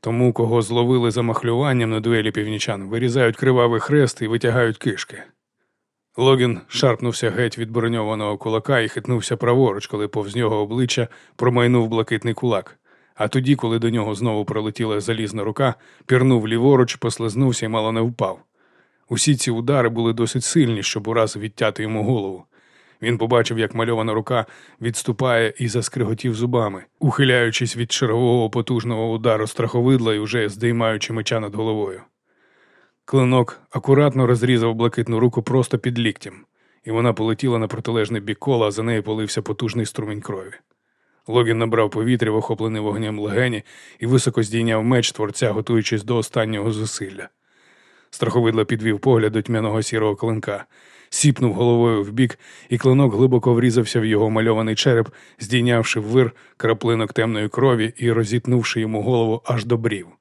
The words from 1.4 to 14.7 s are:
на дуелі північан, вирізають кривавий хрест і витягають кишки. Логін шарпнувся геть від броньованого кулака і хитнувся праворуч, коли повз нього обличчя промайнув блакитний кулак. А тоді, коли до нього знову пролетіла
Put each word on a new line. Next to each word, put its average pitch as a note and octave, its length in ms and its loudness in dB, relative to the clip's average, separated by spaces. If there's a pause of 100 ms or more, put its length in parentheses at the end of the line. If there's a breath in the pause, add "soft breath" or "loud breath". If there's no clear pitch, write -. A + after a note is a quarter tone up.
на A2 100 -2
дуелі A2 300 0
північан, G#2 580 -4
вирізають A#2 480 0
кривавий A#2+ 440 4
хрест C#3+ 420 2
і A2+ 40 -4
витягають A#2 520 0
кишки. - 440 -6 (960)
Логін B2 520 2
шарпнувся A#2+ 640 0
геть A2+ 280 -2
від A2+ 120 -6
броньованого A2 680 -2
кулака A2+ 420 0
і A2 80 0
хитнувся A2+ 480 -4
праворуч, A#2+ 500 2
коли G#2 220 -4
повз G2+ 280 -6
нього A2+ 200 0
обличчя A2+ 520 -2 (280 loud breath)
промайнув A#2+ 520 4
блакитний A2+ 460 -2
кулак. G#2+ 440 -4 (360 soft breath)
А G#2+ 140 -2
тоді, C3 280 2
коли A#2 220 -2
до A2+ 120 0
нього A2 240 -2
знову G#2+ 300 -2
пролетіла G#2+ 560 -4